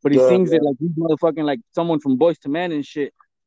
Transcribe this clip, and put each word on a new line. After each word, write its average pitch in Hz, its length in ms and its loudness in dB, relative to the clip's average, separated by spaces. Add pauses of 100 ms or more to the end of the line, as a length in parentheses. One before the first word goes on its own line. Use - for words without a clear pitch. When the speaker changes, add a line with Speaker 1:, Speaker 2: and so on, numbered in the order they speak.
Speaker 1:
but 143 80 0
he 135 80 4
Speaker 2:
Yeah, 127 80 6
Speaker 1:
sings 156 240 2
Speaker 2:
yeah. 165 60 2
Speaker 1:
it 147 60 2
like 143 160 -2
he's 170 120 -4
motherfucking, 160 540 -2
like, 139 140 -2 (140)
someone 170 260 -2
from 135 200 0
Boyz 165 200 2
two 143 100 -12
Men 170 220 -4
and 147 140 -6
shit. 143 280 -8 (340)